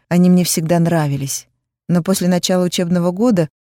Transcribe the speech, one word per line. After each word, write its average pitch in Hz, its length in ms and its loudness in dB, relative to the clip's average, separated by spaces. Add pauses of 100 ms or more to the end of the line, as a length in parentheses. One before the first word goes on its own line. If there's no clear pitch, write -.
они 180 220 2
мне 180 140 4
всегда 170 360 -2
нравились. 147 680 -2 (400)
Но 175 140 0
после 190 260 -2
начала 180 380 0
учебного 180 460 -2
года 185 380 0 (160)